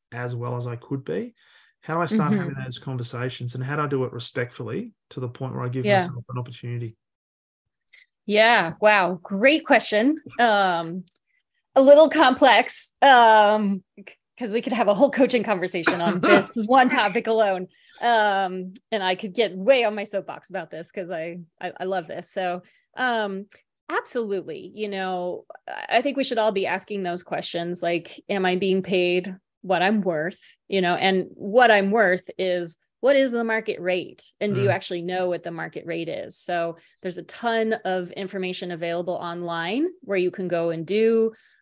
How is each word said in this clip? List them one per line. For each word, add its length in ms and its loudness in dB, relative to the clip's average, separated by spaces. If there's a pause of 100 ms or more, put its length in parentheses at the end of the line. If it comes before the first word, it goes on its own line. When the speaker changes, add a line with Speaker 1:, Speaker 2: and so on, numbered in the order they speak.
(120)
Speaker 1:
as 240 -8
well 200 -6
as 120 -6
I 100 -8
could 260 -8
be," 300 -6 (480)
how 140 -8
do 60 -2
I 40 -2
start 260 0
Speaker 2:
Mm-hmm. 80 2
Speaker 1:
having 240 -6
those 160 -12
conversations, 760 -8
and 80 -8
how 120 -6
do 80 -2
I 40 -4
do 180 -2
it 80 -8
respectfully 800 -8 (180)
to 80 -12
the 100 -6
point 240 -10
where 100 -6
I 60 -6
give 160 -6
Speaker 2:
Yeah. 140 4
Speaker 1:
myself 300 -6
an 80 -8
opportunity? 600 -10 (1300)
Speaker 2:
Yeah. 540 4
Wow. 420 4
Great 440 0
question. 560 2 (180)
Um, 640 0 (720)
a 60 6
little 280 10
complex, 840 4 (100)
um, 840 6 (140)
c-, 180 -20 (240)
'cause 140 -8
we 80 -2
could 120 -4
have 140 0
a 80 6
whole 160 4
coaching 320 2
conversation 580 -2
on 200 0
Speaker 1:
<laughs> 0 -
Speaker 2:
this 300 4 (140)
one 240 6
topic 380 0
alone. 400 0 (340)
Um, 720 0 (180)
and 120 -4
I 120 0
could 180 -10
get 220 0
way 280 2
on 120 0
my 100 -8
soapbox 440 -10
about 220 -10
this 200 -14
'cause 200 -10
I, 280 -8 (200)
I, 220 -10
I 20 -10
love 240 -4
this. 240 -12
So, 320 -6 (340)
um, 480 -4 (440)
absolutely. 840 -6
You 140 -8
know, 580 -6 (220)
I, 300 -2
I 40 2
think 160 -4
we 60 0
should 160 -4
all 120 2
be 140 -2
asking 380 -6
those 200 -6
questions, 600 -8
like, 360 -4 (100)
"Am 160 0
I 100 2
being 260 0
paid 540 0 (260)
what 200 0
I'm 200 2
worth?" 380 -4 (280)
You 140 0
know, 140 2
and 400 2
what 360 4
I'm 200 4
worth 460 2
is, 400 -4 (240)
what 140 4
is 160 2
the 120 -2
market 360 -4
rate? 600 -6
And 140 -2
do 60 0
you 80 2
Speaker 1:
Mm. 40 4
Speaker 2:
actually 300 -6
know 260 -2
what 140 -4
the 80 -10
market 340 -10
rate 240 -6
is? 280 -10
So 400 -4 (240)
there's 180 -10
a 40 -10
ton 500 -2 (120)
of 260 -4
information 600 -8
available 420 -6
online 760 -4 (140)
where 160 -4
you 140 0
can 160 -6
go 240 -2
and 140 -6
do, 460 2 (300)